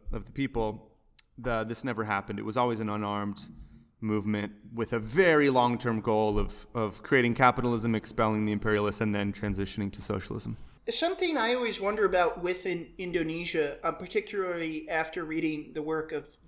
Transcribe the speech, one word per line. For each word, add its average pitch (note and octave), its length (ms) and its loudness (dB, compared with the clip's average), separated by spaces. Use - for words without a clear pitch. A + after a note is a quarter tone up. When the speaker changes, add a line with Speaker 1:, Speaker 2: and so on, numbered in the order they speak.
Speaker 1:
of G#2+ 120 -6
the - 60 -18
people." A2+ 640 -4
The, A#2 280 -2
this A2+ 180 -6
never A2+ 220 -2
happened. G2+ 340 -2
It G#2+ 60 -6
was A2 100 -4
always B2 240 2
an G#2+ 100 -2
unarmed G#2 540 -4
movement G#2 540 0
with A2+ 200 -4
a A#2 60 2
very D3 500 6
long-term A#2+ 500 4
goal G#2+ 400 2
of, - 340 -4
of A2 300 -4
creating B2 300 4
capitalism, A#2+ 600 4
expelling G#2+ 500 0
the G#2+ 80 0
imperialists, G#2 480 0
and G#2+ 120 0
then G2+ 200 0
transitioning G2 580 -4
to - 100 -12
socialism. A2 540 -6
Speaker 2:
Something F4 460 0
I A#3+ 180 2
always A#3 280 -2
wonder G#3 240 2
about F3+ 360 4
within F3 460 -2
Indonesia, E3 840 -2
uh, E3 80 0
particularly F3 1000 -4
after D#3+ 360 -2
reading D#3 480 -2
the D#3 80 -6
work D#3 320 -4
of - 240 -8